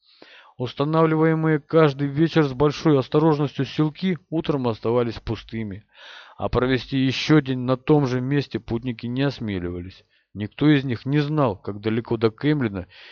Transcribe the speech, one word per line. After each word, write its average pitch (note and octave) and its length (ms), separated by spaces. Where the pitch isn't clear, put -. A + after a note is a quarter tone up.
Устанавливаемые D#3 1000
каждый C#3+ 480
вечер D3+ 360
с C3+ 100
большой C#3+ 460
осторожностью D3 680
селки D#3 520
утром D3+ 380
оставались A#2 520
пустыми, G#2+ 680
а G2+ 120
провести B2+ 480
еще C3+ 420
день C3 200
на B2+ 180
том D3 300
же B2+ 120
месте C3 400
путники A#2 460
не B2 160
осмеливались. F#2+ 840
Никто G#2 360
из C#3 160
них A#2+ 200
не C#3+ 140
знал, C#3+ 380
как G#2 240
далеко A2+ 340
до A2 160
Кемлина, A#2 560